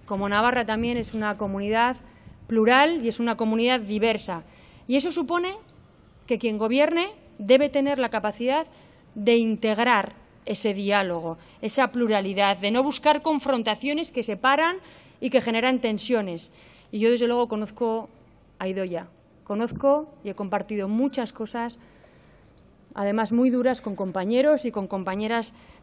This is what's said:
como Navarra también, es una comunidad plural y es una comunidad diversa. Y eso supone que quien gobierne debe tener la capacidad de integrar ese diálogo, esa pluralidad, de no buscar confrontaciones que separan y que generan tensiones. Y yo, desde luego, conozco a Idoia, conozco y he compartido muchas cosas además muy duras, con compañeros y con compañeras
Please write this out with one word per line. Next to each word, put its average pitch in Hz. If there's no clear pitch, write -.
como 202
Navarra 226
también, 233
es 220
una 214
comunidad 214
plural 254
y 226
es 226
una 233
comunidad 233
diversa. 208
Y 254
eso 311
supone 349
que 233
quien 220
gobierne 294
debe 262
tener 277
la 240
capacidad 240
de 226
integrar 226
ese 214
diálogo, 185
esa 240
pluralidad, 202
de 202
no 247
buscar 294
confrontaciones 294
que 240
separan 277
y 254
que 254
generan 247
tensiones. 214
Y 214
yo, 226
desde 240
luego, 240
conozco 220
a 190
Idoia, 185
conozco 277
y 202
he 190
compartido 202
muchas 247
cosas 233
además 208
muy 247
duras, 247
con 202
compañeros 226
y 233
con 202
compañeras 208